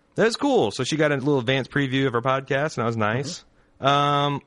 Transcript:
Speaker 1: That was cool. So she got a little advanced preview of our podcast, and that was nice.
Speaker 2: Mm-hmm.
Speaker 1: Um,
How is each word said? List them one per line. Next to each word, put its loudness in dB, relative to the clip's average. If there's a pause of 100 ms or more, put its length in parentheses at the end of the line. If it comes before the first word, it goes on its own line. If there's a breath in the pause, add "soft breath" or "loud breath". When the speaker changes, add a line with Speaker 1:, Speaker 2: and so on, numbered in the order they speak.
(160)
Speaker 1:
That 2
was 0
cool. 2
So -4
she -4
got 2
a 0
little 2
advanced -2
preview 0
of -2
our 0
podcast, -2
and -2
that -2
was -2
nice. -2 (360 soft breath)
Speaker 2:
Mm-hmm. -2
Speaker 1:
Um, 2